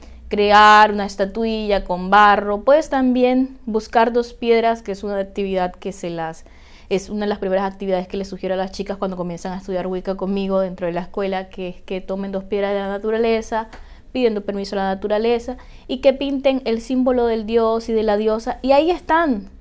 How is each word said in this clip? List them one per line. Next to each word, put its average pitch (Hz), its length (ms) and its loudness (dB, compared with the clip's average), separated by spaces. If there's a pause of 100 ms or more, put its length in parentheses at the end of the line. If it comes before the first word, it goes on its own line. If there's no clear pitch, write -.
(280)
crear 214 640 8
una 208 140 -4
estatuilla 202 800 -2
con 185 260 -4
barro", 208 540 6
puedes 302 260 4
también 254 760 2
buscar 226 480 0
dos 233 200 -2
piedras, 226 480 2
que 208 100 -10
es 196 120 -8
una 202 160 -4
actividad 190 540 -2
que - 180 -10
se 180 180 -10
las... 165 360 -8 (440)
Es 190 200 -2
una 208 160 -6
de 208 40 -2
las 208 100 -4
primeras 190 320 -2
actividades 185 360 -4
que 202 100 -8
les 190 100 -6
sugiero 190 280 -6
a - 20 -2
las 190 140 -4
chicas 202 260 -8
cuando 190 200 -6
comienzan 180 360 -8
a 185 40 -8
estudiar 185 300 -6
Wicca 185 280 -6
conmigo 190 440 -2
dentro 185 280 -4
de 170 60 -4
la 175 80 -4
escuela, 190 480 -6
que 185 200 -10
es - 120 -14
que 185 200 -8
tomen 196 300 -6
dos 190 120 -6
piedras 202 300 -2
de 202 60 -2
la 196 100 -4
naturaleza, 220 800 -2 (440)
pidiendo 226 340 0
permiso 202 300 -6
a 196 40 -2
la 190 160 0
naturaleza, 226 600 -2 (300)
y 262 120 -4
que 269 140 6
pinten 269 520 0
el 226 160 -2
símbolo 254 440 0
del 226 200 0
dios 226 440 0
y 226 40 0
de 220 100 2
la 208 140 2
diosa, 220 440 -2
y 262 100 2
ahí 311 200 6
están 311 580 0 (120)